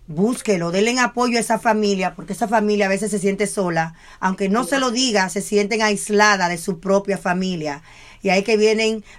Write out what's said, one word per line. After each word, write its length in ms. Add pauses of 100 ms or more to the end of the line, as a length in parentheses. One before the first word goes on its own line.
búsquelo, 640
denle 280
apoyo 380
a 40
esa 160
familia, 580
porque 180
esa 140
familia 380
a 40
veces 220
se 80
siente 280
sola, 480 (240)
aunque 300
no 140
se 160
lo 120
diga, 380
se 120
sienten 400
aisladas 680
de 100
su 200
propia 380
familia, 640 (400)
y 80
ahí 140
que 140
vienen 460 (160)